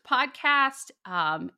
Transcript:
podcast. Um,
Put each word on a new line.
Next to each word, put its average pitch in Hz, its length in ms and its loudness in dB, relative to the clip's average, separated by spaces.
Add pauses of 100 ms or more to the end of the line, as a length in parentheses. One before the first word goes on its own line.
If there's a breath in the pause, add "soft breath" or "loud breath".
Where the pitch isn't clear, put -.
podcast. 277 840 0 (160)
Um, 170 520 -2